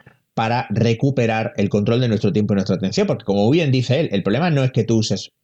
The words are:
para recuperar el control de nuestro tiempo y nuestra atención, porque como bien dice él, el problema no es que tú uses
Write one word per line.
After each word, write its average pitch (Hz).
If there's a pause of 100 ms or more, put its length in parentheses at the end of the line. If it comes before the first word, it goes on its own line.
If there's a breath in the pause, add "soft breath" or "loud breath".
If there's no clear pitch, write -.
(340 soft breath)
para 117
recuperar 113
el 101
control 110
de 123
nuestro 101
tiempo 107
y -
nuestra 98
atención, 95
porque 147
como 101
bien 151
dice 127
él, 156
el 98
problema 131
no 139
es 127
que 113
tú 113
uses 107 (120)